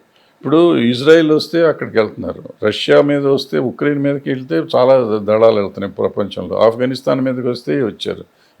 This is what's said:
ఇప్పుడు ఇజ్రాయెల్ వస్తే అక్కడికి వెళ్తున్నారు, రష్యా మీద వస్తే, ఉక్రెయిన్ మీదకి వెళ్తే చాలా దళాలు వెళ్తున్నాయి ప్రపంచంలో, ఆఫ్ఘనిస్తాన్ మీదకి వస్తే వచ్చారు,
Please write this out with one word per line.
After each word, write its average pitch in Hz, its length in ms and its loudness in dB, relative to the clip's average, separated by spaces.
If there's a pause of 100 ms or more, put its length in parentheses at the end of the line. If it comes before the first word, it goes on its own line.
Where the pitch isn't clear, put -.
(280)
ఇప్పుడు 160 500 0
ఇజ్రాయెల్ 139 520 4
వస్తే 156 360 0
అక్కడికి 113 320 -2
వెళ్తున్నారు, - 680 -4
రష్యా 143 360 2
మీద 143 240 0
వస్తే, 135 320 -2
ఉక్రెయిన్ 143 440 -2
మీదకి 143 280 -4
వెళ్తే 131 260 -6
చాలా 127 600 2
దళాలు 107 420 4
వెళ్తున్నాయి 98 320 -6
ప్రపంచంలో, 98 680 -6
ఆఫ్ఘనిస్తాన్ 127 640 0
మీదకి 127 280 -4
వస్తే 139 340 -4
వచ్చారు, 98 420 -8 (360)